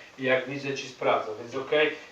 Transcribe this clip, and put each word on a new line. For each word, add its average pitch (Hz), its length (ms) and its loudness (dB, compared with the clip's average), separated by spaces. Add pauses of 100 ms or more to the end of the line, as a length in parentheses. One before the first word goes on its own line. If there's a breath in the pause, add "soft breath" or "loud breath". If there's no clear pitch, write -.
(200 loud breath)
I 131 40 -8
jak 131 260 2
widzę, 139 240 -4
ci - 160 -6
sprawdza, - 420 0 (100)
więc 120 140 -8
okej, 151 400 2 (160 loud breath)